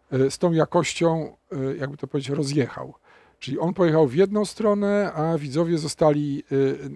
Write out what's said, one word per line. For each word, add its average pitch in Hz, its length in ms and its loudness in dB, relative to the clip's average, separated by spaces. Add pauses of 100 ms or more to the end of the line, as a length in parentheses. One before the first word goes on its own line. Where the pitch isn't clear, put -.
(120)
e, 135 200 2
z - 60 -10
tą 175 140 2
jakością, 165 840 0 (160)
e, 135 240 -4
jakby 143 220 -8
to 135 100 -10
powiedzieć, 135 220 -4
rozjechał. 139 640 -2 (460)
Czyli 143 200 -6
on 175 140 -2
pojechał 160 340 4
w 120 80 -4
jedną 196 300 2
stronę, 202 680 0
a 160 240 -2
widzowie 156 400 -2
zostali, 147 720 0
y, 135 260 2 (180)